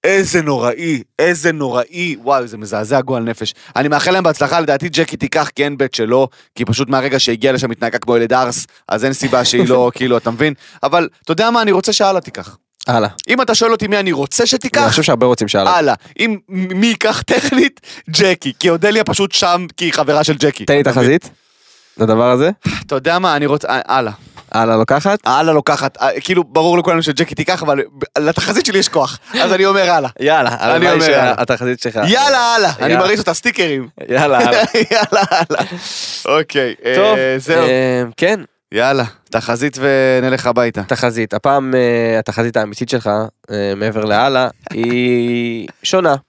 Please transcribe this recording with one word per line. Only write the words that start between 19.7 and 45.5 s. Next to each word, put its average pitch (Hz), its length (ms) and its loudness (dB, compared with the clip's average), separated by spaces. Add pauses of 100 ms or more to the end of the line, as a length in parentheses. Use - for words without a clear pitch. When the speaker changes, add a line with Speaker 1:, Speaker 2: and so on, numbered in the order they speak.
Speaker 1:
כי 175 80 -4
היא 156 80 -2
חברה 147 320 2
של 151 140 2
ג'קי. 147 260 0
Speaker 2:
תן 143 120 2
לי 143 60 4
תחזית 131 480 2 (680)
לדבר 113 320 4
הזה. 135 200 2 (360)
Speaker 1:
אתה - 80 -6
יודע 160 240 0
מה, 175 180 2
אני 147 100 0
רוצה, 143 220 -2
אה, 131 180 -2
הלאה. 120 260 0 (400)
Speaker 2:
הלאה 113 240 2
לוקחת? 147 480 2
Speaker 1:
הלאה 151 300 2
לוקחת, 143 480 0
אה, - 180 0
כאילו, 180 240 0
ברור 160 340 2
לכולנו 165 240 0
שג'קי 151 320 -2
תיקח, 165 280 -2
אבל 143 180 0 (180)
ב-, - 200 -6
לתחזית 160 480 0
שלי 196 120 0
יש - 100 0
כוח, 135 300 -2 (160)
אז 185 180 0
אני 190 140 2
אומר 196 240 2
הלאה. 143 200 2 (100)
Speaker 2:
יאללה, 139 300 2 (260)
Speaker 1:
אני 175 120 2
Speaker 2:
הלוואי 175 40 4
Speaker 1:
אומר 160 120 2 (160)
הלאה. 127 180 2
Speaker 2:
שהתחזית 123 420 -2
שלך. 113 160 -4 (100)
Speaker 1:
יאללה, 262 320 2 (160)
הלאה. 208 160 2 (100)
אני 135 120 0
Speaker 2:
יאללה. 180 140 4
Speaker 1:
מריץ 208 120 2
אותה 165 160 -2
סטיקרים. 156 540 -2 (200)
Speaker 2:
יאללה, 135 300 2
הלאה. 120 240 2 (160)
Speaker 1:
<laughs> - 120 0
יאללה, 208 400 2
הלאה. 175 340 0 (600)
אוקיי, 143 500 0 (100)
אה, 123 120 0
Speaker 2:
טוב, 208 220 2 (200)
Speaker 1:
זהו. 160 300 0
Speaker 2:
אה, 127 340 0 (140)
כן. 190 240 0 (320)
Speaker 1:
יאללה, 123 320 0 (260)
תחזית 120 500 -4
ונלך 131 680 2
הביתה. 117 360 0
Speaker 2:
תחזית. 113 520 -2
הפעם, 135 400 0
אה, 117 440 2
התחזית 113 380 -2
האמיתית 107 320 -4
שלך, 113 220 -2 (400)
אה, 101 260 -4
מעבר 107 280 -4
להלאה, 123 440 2 (140)
Speaker 1:
<laughs> - 80 -16
Speaker 2:
היא 120 960 -2 (140)